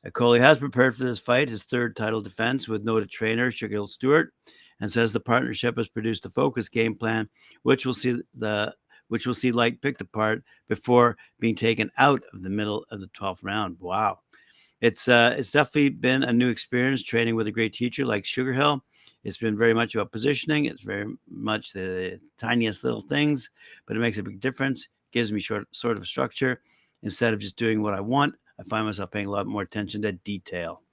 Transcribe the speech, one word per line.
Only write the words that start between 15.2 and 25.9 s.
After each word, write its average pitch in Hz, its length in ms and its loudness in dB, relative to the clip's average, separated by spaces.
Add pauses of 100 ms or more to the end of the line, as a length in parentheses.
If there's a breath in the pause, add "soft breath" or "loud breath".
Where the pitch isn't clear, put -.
it's 135 140 -6
definitely 147 380 2
been 131 320 0
a 123 120 0
new 123 160 4
experience 123 520 -2
training 117 340 0
with 113 120 -2
a 107 40 -4
great 110 220 0
teacher 123 320 -4
like 104 200 -2
Sugar 131 280 -2
Hill. 139 300 2 (400 soft breath)
It's 98 140 -10
been 110 200 -2
very 117 160 6
much 113 220 0
about 107 160 -2
positioning. 143 540 0
It's - 180 -8
very 101 280 -6 (160)
much 107 460 -6
the 92 460 -6 (180)
tiniest 117 460 0
little 117 180 -2
things, 143 480 0 (380 loud breath)
but 107 100 -4
it 113 40 0
makes 110 180 0
a 98 40 -6
big 101 160 -10
difference. 131 480 -2 (240)
Gives 117 200 0
me 107 80 0
short, 104 320 -6
sort 120 260 -2